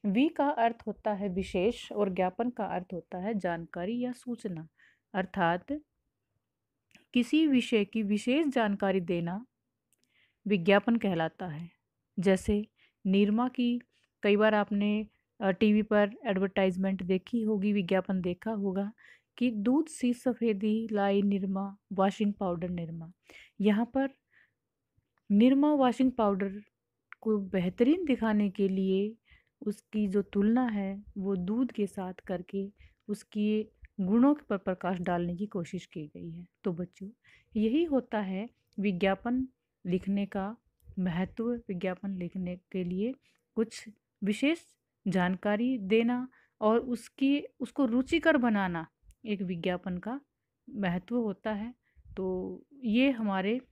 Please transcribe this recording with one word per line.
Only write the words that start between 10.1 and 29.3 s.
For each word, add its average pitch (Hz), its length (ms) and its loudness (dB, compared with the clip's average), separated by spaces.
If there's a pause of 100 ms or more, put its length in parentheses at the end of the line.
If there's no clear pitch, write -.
विज्ञापन 202 480 4
कहलाता 185 520 -2
है। 165 240 -10 (480)
जैसे 196 480 2 (380)
निरमा 208 420 4
की, 240 340 0 (420)
कई 208 120 6
बार 214 180 6
आपने, 208 540 0 (340)
अ, 190 100 2
टीवी 214 300 4
पर 208 300 2 (140)
एडवर्टाइजमेंट 190 760 0
देखी 185 380 -2
होगी, 208 320 0
विज्ञापन 190 480 0
देखा 180 300 -4
होगा 202 420 -4 (440)
कि 247 140 0
दूध 247 360 2
सी 247 260 -2
सफेदी 226 800 0
लाई 202 300 2
निरमा, 196 560 -2 (160)
वॉशिंग 202 400 2
पाउडर 180 360 -4
निरमा। 170 420 -8 (500)
यहाँ 214 240 4
पर 269 240 -2 (1200)
निरमा 269 420 6
वॉशिंग 262 380 4
पाउडर 202 500 0 (600)
को 214 160 0
बेहतरीन 196 680 2
दिखाने 220 440 2
के 196 180 0
लिए 190 480 0 (520)